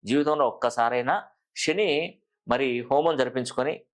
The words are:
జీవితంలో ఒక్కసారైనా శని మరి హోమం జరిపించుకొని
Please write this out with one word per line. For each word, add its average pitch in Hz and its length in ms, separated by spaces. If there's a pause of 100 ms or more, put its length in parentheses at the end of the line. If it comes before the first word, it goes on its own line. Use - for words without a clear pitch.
జీవితంలో 143 420
ఒక్కసారైనా 123 760 (320)
శని 170 640 (300)
మరి 120 420
హోమం 151 260
జరిపించుకొని 127 640 (140)